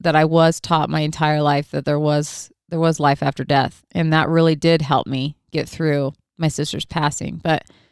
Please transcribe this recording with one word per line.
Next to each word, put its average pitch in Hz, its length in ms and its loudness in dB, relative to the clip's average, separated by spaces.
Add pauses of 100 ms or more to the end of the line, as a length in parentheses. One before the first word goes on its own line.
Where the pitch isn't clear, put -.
that 156 160 2
I 156 80 4
was 160 340 4
taught 151 300 0
my 156 120 -2
entire 151 420 0
life 147 300 0
that 147 120 -4
there 147 140 0
was, 147 520 -2 (200)
there 160 100 -4
was 165 180 2
life 143 240 2
after 139 220 -2
death. 139 480 -2
And 165 200 0
that 156 180 0
really 165 260 4
did 165 240 2
help 139 260 0
me 135 300 -6 (140)
get 151 180 -6
through 143 460 -2 (240)
my 160 100 0
sister's - 380 -4
passing. - 560 -4
But 160 240 -2 (260)